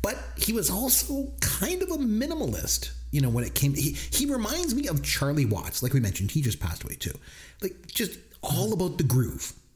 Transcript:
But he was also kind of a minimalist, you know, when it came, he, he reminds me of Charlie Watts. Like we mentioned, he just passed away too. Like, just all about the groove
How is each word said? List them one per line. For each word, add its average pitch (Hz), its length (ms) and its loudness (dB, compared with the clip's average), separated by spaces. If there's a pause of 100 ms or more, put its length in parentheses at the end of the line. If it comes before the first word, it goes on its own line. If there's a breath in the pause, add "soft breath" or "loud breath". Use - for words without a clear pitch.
But 214 160 2 (200)
he - 180 4
was 214 160 2
also 269 680 0
kind 359 420 0
of 370 80 -4
a 320 80 -2
minimalist, 247 920 0 (200)
you 143 100 2
know, 131 80 4
when 117 160 2
it - 100 -6
came, 143 200 2
he, 143 220 0 (160 loud breath)
he 269 140 2
reminds 269 480 0
me 285 140 0
of 143 140 0
Charlie 143 420 2
Watts. 104 380 -2
Like 123 100 0
we 135 80 6
mentioned, 101 300 0
he 156 100 0
just 123 200 0
passed - 240 -4
away - 100 -10
too. - 180 -6 (480 loud breath)
Like, - 260 -6
just - 320 -2 (240)
all 190 300 2
about 180 240 0
the 165 80 2
groove 120 480 2 (240)